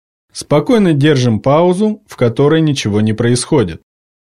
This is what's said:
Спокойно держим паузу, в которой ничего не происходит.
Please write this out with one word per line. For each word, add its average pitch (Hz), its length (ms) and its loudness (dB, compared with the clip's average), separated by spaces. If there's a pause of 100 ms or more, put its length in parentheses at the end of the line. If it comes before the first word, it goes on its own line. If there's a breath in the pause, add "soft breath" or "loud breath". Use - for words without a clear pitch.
(320)
Спокойно 175 600 0
держим 131 480 0
паузу, 180 640 0
в - 100 -20
которой 143 440 0
ничего 135 400 -2
не 107 120 0
происходит. 113 720 -2 (420)